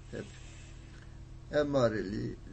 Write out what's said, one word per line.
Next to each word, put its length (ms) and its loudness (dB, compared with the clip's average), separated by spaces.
hep. 140 -4
Emmareli, 840 4